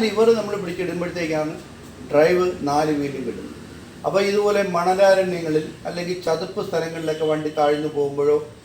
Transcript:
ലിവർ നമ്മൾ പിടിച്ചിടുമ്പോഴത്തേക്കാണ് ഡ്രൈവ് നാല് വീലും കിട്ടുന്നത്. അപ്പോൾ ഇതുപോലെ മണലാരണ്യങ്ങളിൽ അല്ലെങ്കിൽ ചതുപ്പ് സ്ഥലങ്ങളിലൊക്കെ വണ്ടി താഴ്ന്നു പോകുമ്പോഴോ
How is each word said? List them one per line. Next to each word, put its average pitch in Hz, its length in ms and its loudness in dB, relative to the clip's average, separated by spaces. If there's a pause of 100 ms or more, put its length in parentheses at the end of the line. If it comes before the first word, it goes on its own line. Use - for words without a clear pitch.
ലിവർ 220 240 4 (100)
നമ്മൾ 202 240 -4
പിടിച്ചിടുമ്പോഴത്തേക്കാണ് 170 920 -4 (580)
ഡ്രൈവ് 175 340 6 (240)
നാല് 151 300 2
വീലും 135 280 -4
കിട്ടുന്നത്. - 300 -10 (480)
അപ്പോൾ 190 240 2
ഇതുപോലെ 202 320 2 (140)
മണലാരണ്യങ്ങളിൽ 180 880 4 (220)
അല്ലെങ്കിൽ 175 300 -6 (100)
ചതുപ്പ് 180 400 -2
സ്ഥലങ്ങളിലൊക്കെ 160 640 -4
വണ്ടി 151 280 -2
താഴ്ന്നു 151 380 2
പോകുമ്പോഴോ 143 400 2 (260)